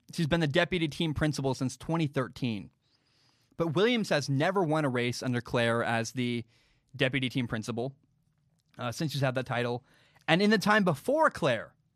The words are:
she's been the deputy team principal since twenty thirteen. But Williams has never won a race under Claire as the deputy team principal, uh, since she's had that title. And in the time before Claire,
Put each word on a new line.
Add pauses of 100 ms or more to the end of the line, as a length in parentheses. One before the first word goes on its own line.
(120)
she's
been
the
deputy
team
principal
since
twenty
thirteen. (840)
But
Williams
has
never
won
a
race
under
Claire
as
the (500)
deputy
team
principal, (840)
uh,
since
she's
had
that
title. (440)
And
in
the
time
before
Claire, (240)